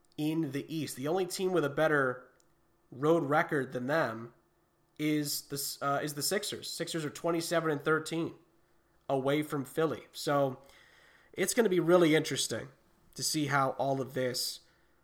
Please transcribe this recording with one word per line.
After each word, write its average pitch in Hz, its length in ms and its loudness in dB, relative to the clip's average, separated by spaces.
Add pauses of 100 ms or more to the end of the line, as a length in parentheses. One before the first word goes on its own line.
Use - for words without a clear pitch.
(180)
in 156 340 0
the 135 220 -6
East. 156 220 -6
The 131 140 -6
only 185 160 0
team 185 260 -2
with 165 140 2
a 139 40 0
better 139 540 2 (680)
road 156 320 2
record 143 500 0
than 123 140 -4
them 120 420 -2 (680)
is 151 520 -2
the, - 360 -6
uh, 139 160 0
is 147 120 -4
the 143 100 -6
Sixers. 190 460 -4
Sixers 165 340 -6
are 147 60 -6
twenty-seven 165 600 -2
and 143 140 -2
thirteen 156 480 0 (800)
away 139 320 2
from 147 240 -4
Philly. 151 380 -2 (100)
So 143 460 0 (720)
it's - 200 -2
gonna 226 140 4
be 180 140 4
really 165 340 8
interesting 135 540 -2 (460)
to - 60 -10
see 151 260 -2
how 135 240 2
all 135 280 -2
of 127 140 -6
this 127 480 -4 (420)